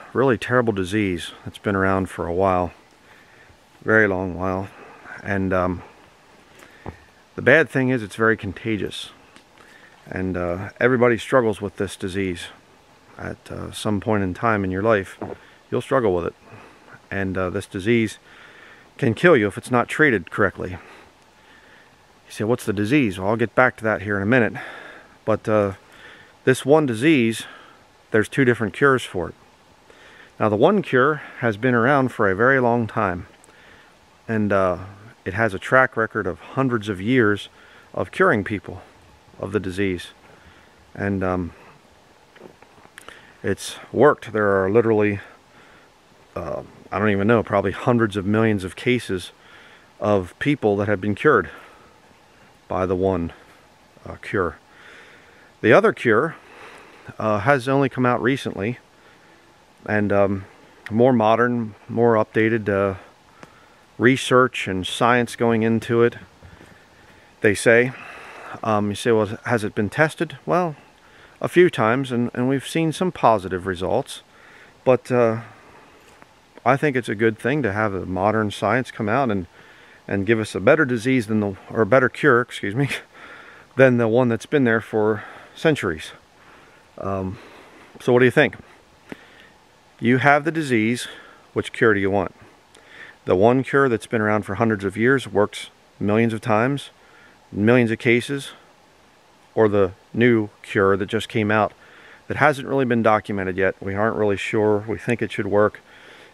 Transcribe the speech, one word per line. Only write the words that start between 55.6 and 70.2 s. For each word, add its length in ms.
The 120
other 200
cure, 420
uh, 220
has 280
only 220
come 160
out 160
recently, 560
and, 260
um, 340
more 220
modern, 600
more 260
updated, 540
uh, 260
research 720
and 180
science 500
going 280
into 400
it, 140
they 140
say. 380
Um, 260
you 60
say, 160
"Well, 340
has 180
it 100
been 160
tested?" 560